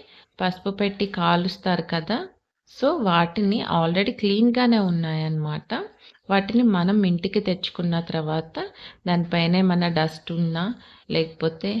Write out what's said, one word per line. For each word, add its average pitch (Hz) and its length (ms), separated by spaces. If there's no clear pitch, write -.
పసుపు 185 340
పెట్టి 196 400
కాలుస్తారు 175 800
కదా, 170 280
so - 160
వాటిని 196 580
already 170 420
క్లీన్‌గానే 233 640
ఉన్నాయన్నమాట. 156 920
వాటిని 196 400
మనం 190 360
ఇంటికి 180 360
తెచ్చుకున్న 175 600
తర్వాత 160 540
దానిపైన 170 500
ఏమన్నా 180 340
డస్ట్ 160 420
ఉన్నా, 165 340
లేకపోతే 160 720